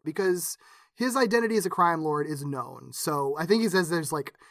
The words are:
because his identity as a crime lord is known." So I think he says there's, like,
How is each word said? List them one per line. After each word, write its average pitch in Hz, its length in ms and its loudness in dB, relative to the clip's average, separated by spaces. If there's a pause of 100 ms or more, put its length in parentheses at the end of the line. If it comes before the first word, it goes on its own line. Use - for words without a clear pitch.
because 180 500 -2 (400)
his 247 220 0
identity 226 400 2
as 185 80 2
a 180 40 -4
crime 170 320 2
lord 147 240 0
is 143 200 -6
known." 127 460 -8
So 143 460 -2
I 160 60 -2
think 208 180 4
he 226 60 4
says 175 220 2
there's, 165 200 -2
like, 151 220 -4 (180)